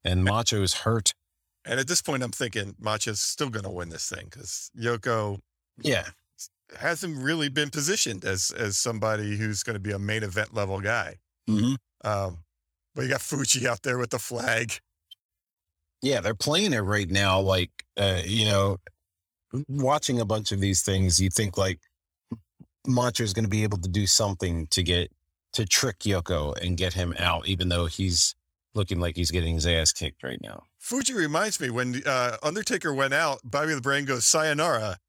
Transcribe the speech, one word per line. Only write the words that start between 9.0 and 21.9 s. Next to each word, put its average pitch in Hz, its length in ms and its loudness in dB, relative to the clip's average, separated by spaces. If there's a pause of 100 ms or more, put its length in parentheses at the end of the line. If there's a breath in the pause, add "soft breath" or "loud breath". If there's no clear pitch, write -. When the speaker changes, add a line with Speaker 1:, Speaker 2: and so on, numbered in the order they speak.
Speaker 2:
who's 107 240 -2
gonna 107 180 -4
be 101 120 -4
a 98 80 -2
main 107 240 -2
event 104 320 -2
level 98 260 -2
guy. 98 380 -2 (280)
Speaker 1:
Mm-hmm. 113 280 2 (340)
Speaker 2:
Um, 95 340 -2 (520)
but 131 80 -4
you 131 60 -2
got 135 120 0
Fuji 131 460 0
out 117 160 0
there 127 160 0
with 120 100 -2
the 127 100 -2
flag. 117 600 -2 (1200)
Speaker 1:
Yeah, 131 200 2
they're 107 120 0
playing 160 400 2
it 113 60 2
right 101 300 0
now. 95 300 4
Like, 95 460 2 (100)
uh, 95 300 2
you 107 200 2
know, 98 320 4 (880)
watching 135 520 2
a 113 60 2
bunch 107 260 0
of 98 80 0
these 98 220 4
things, 95 400 4
you 95 80 4
think, 98 280 0
like, 95 220 0 (1080)